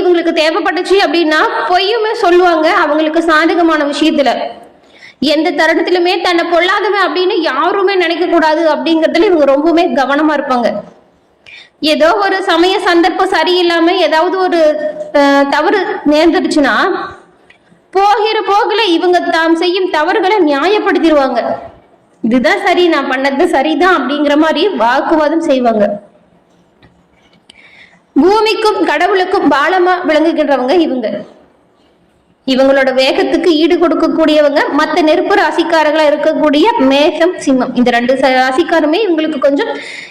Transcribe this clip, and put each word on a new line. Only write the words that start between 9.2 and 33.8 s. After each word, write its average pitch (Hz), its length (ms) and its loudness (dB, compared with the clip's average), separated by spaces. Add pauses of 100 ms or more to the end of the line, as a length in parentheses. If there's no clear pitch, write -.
இவங்க 311 220 2
ரொம்பவுமே 320 320 2 (160)
கவனமா 294 380 0
இருப்பாங்க. 247 300 -2 (1300)
ஏதோ 302 160 2 (160)
ஒரு 381 120 -2 (120)
சமய 359 260 2 (120)
சந்தர்ப்பம் 359 480 0
சரியில்லாம 339 600 0 (120)
ஏதாவது 320 280 0 (100)
ஒரு, 339 140 0 (600)
அஹ், 277 340 4
தவறு 320 260 0 (320)
நேர்ந்துடுச்சுன்னா 302 640 2 (1200)
போகிற 415 440 0 (120)
போக்குல 415 340 0 (140)
இவங்க 359 240 0 (160)
தாம் 330 240 0
செய்யும் 359 340 -2
தவறுகளை 381 420 0 (120)
நியாயப்படுத்திடுவாங்க. 294 920 0 (840)
இதுதான் 262 440 0
சரி, 359 160 2 (120)
நான் 269 180 -4
பண்ணது 269 420 0
சரிதான் 320 440 0
அப்படிங்கிற 285 440 -2
மாதிரி 311 220 0 (180)
வாக்குவாதம் 302 680 0
செய்வாங்க. 226 380 0 (2250)
பூமிக்கும் 427 580 2 (120)
கடவுளுக்கும் 359 640 0
பாலமா 359 400 0 (140)
விளங்குகின்றவங்க 294 680 0 (100)
இவங்க. 247 240 -4 (1400)
இவங்களோட 269 420 2 (100)
வேகத்துக்கு 285 500 0 (120)
ஈடு 339 180 2
கொடுக்கக்கூடியவங்க 311 840 0 (180)